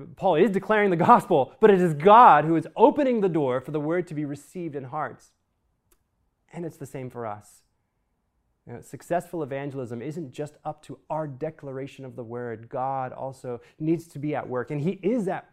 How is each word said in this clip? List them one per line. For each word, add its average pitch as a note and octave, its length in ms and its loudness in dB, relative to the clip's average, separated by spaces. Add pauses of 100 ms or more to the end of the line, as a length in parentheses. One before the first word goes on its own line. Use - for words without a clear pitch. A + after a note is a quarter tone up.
(160)
Paul F3+ 200 2
is G3 140 4
declaring G3+ 400 0
the F3 60 0
gospel, D#3+ 640 4
but G#3+ 100 6
it F#3+ 100 6
is F3 140 2
God F3+ 500 8
who D#3+ 120 0
is D#3 200 -2
opening B3+ 460 4
the F#3+ 80 2
door C3+ 320 0
for - 80 -16
the D3+ 100 -4
word E3 280 -4
to D#3 80 -12
be D3+ 100 -6
received C#3+ 500 -10
in C3+ 100 -10
hearts. C3+ 460 -10 (1200)
And E3+ 140 -12
it's D#3+ 100 -12
the C#3 120 -16
same C3 240 -12
for A#2+ 160 -10
us. G#2 340 -14 (1040)
You A#2 80 -18
know, A#2+ 80 -16
successful E3+ 600 -8
evangelism C3 580 -10
isn't D3 300 -12
just D3 240 -12 (100)
up D#3 200 -12
to - 120 -18 (100)
our D#3 200 -6
declaration C3+ 760 -12
of B2 120 -16
the B2+ 80 -12
word. A#2 440 -12
God C3 460 -6
also B2+ 480 -12 (180)
needs D#3+ 280 -2
to - 120 -16
be D3 140 -6
at B2 160 -6
work, B2 220 -4
and D3 100 -4
he F#3 220 -4
is G#3 240 0
at D#3+ 260 -8